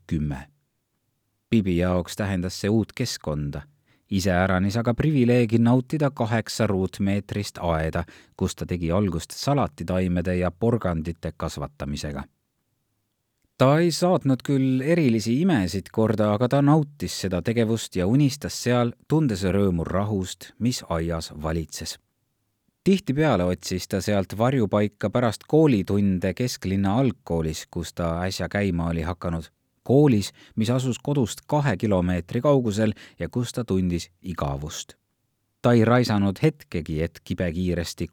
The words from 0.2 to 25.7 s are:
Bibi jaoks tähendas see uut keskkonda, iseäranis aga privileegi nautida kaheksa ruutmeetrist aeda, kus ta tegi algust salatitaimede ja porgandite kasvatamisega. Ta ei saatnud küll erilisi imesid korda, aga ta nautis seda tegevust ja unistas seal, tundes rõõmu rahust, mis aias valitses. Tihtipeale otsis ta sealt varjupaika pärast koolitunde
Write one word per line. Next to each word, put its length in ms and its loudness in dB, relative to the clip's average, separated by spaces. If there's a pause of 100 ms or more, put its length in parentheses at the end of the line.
Bibi 260 2
jaoks 400 0
tähendas 420 -4
see 140 -2
uut 240 2
keskkonda, 640 -6 (500)
iseäranis 720 2
aga 140 0
privileegi 680 4
nautida 480 2
kaheksa 560 -2
ruutmeetrist 960 -2
aeda, 400 0 (340)
kus 200 -2
ta 100 -8
tegi 240 -4
algust 460 -2
salatitaimede 1040 -2
ja 100 0
porgandite 840 -2
kasvatamisega. 880 -8 (1300)
Ta 120 6 (100)
ei 160 2
saatnud 500 2
küll 400 0
erilisi 560 2
imesid 520 0
korda, 420 2
aga 140 0
ta 120 2
nautis 640 2
seda 200 -2
tegevust 540 -2
ja 100 2
unistas 560 0
seal, 280 2 (180)
tundes 400 0
rõõmu 380 2
rahust, 720 -4
mis 240 -2 (100)
aias 380 -4 (120)
valitses. 520 -6 (880)
Tihtipeale 640 2
otsis 400 -4
ta 160 -2
sealt 340 0
varjupaika 720 0
pärast 380 -2
koolitunde 840 2